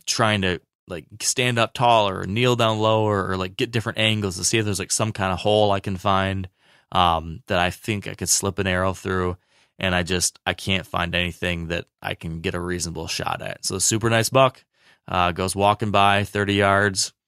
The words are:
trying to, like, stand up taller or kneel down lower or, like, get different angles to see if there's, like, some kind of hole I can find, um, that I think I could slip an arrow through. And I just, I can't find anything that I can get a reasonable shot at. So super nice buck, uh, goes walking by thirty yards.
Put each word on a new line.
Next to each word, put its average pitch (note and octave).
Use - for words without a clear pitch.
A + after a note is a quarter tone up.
trying G#2+
to, F2+
like, -
stand B2
up A2+
taller G#2+
or F#2+
kneel A#2+
down A2
lower G#2+
or, F#2+
like, F#2+
get A#2
different A#2
angles G#2+
to G2
see A#2
if G#2+
there's, G2+
like, F#2
some A2
kind F#2+
of F2+
hole G#2+
I G2
can F#2+
find, F#2+
um, E2
that F#2
I F2+
think G2+
I G2
could F#2
slip G2
an F#2+
arrow F#2
through. F#2
And F#2
I F2+
just, E2+
I F#2
can't F#2+
find F2
anything F2
that E2+
I F#2+
can E2
get F2
a F2
reasonable E2+
shot E2
at. -
So -
super A2+
nice A2+
buck, C3+
uh, F2+
goes F#2
walking G2+
by G2+
thirty G2+
yards. G2